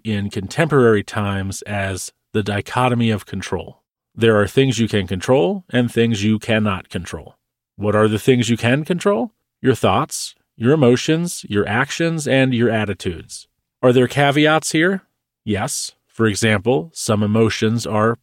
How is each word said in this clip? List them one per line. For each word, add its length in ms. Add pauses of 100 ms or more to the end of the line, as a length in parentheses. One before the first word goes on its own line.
in 240
contemporary 760
times 600
as 500 (180)
the 120
dichotomy 640
of 160
control. 560 (320)
There 260
are 80
things 320
you 80
can 200
control 640
and 220
things 320
you 160
cannot 500
control. 480 (380)
What 200
are 120
the 120
things 300
you 60
can 300
control? 480 (280)
Your 140
thoughts, 600 (200)
your 180
emotions, 760
your 180
actions, 600
and 260
your 160
attitudes. 800 (340)
Are 100
there 160
caveats 640
here? 300 (460)
Yes. 440 (160)
For 180
example, 640
some 300
emotions 640
are 380